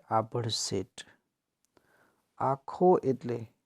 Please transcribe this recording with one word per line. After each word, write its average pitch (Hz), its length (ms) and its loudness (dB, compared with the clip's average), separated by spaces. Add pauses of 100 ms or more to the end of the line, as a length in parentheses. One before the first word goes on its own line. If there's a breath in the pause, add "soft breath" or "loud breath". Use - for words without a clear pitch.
(100)
આભળ 113 380 -2
શેઠ. - 580 -6 (1300)
આખો 147 640 2
એટલે 120 420 -2 (200)